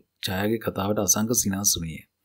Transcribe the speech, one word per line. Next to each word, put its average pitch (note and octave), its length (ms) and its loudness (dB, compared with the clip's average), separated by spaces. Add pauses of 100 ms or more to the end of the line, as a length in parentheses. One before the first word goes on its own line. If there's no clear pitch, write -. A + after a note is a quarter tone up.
(180)
ඡායාගේ G#2 420 0
කතාවට G#2 400 -2
අසංක G#2+ 340 2
සිනාසුනිය. F#2+ 680 0 (240)